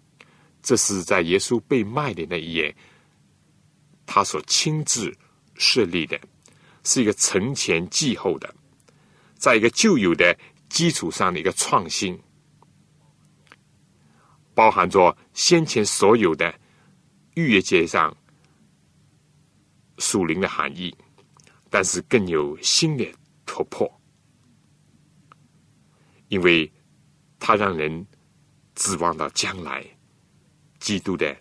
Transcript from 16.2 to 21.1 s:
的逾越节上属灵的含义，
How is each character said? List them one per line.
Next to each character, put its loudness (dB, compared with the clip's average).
的 -2
逾 -2
越 6
节 2
上 -2
属 0
灵 -2
的 -2
含 -6
义， -12